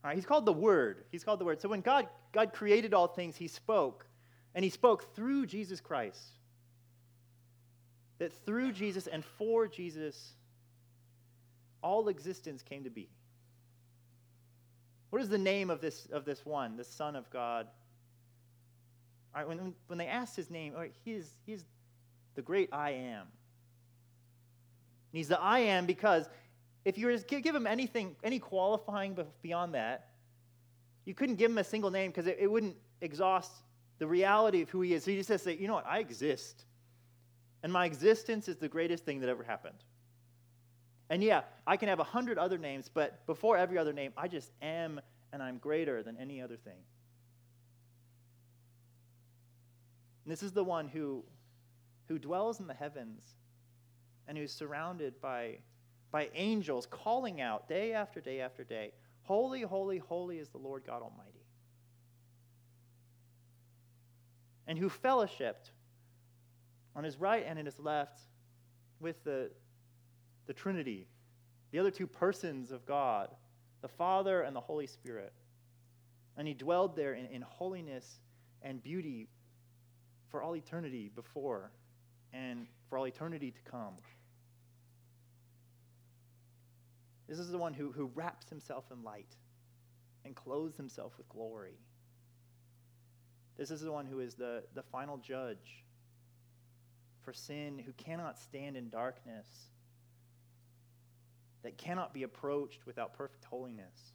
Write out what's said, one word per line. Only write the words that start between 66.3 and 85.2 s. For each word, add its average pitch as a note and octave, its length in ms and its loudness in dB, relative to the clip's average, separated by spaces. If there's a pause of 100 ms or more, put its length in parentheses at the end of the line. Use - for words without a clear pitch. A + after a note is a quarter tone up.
on D3 80 -6
his C#3+ 140 -6
right G3 300 2
and D#3+ 100 -6
in D3+ 80 -6
his C#3 140 -10
left D3 420 -2 (800)
with D#3+ 240 -8
the, C3+ 260 -4 (960)
the C#3 80 -8
Trinity, E3+ 540 -4 (640)
the D#3+ 80 -2
other G3 100 4
two F#3+ 160 -4
persons D#3 640 -2
of B2 160 -12
God, B2+ 440 0 (520)
the C#3 60 -10
Father F#3 560 2
and C#3 120 -4
the B2+ 60 -4
Holy D3+ 240 -4
Spirit. A2 480 -12 (1040)
And D3+ 100 -6
he D3 60 -4
dwelled E3+ 420 2
there C#3+ 200 -2
in, B2 120 -10
in B2 140 -10
holiness E3 800 -10 (420)
and C3 220 -10
beauty C#3+ 440 -8 (1000)
for - 160 -8
all E3+ 120 -4
eternity C#3+ 600 -8
before A#2+ 560 -6 (600)
and B2 360 -10 (220)
for C3 100 -4
all C3 80 -2
eternity D3+ 420 -8
to - 220 -18
come. G#2 240 -10 (3250)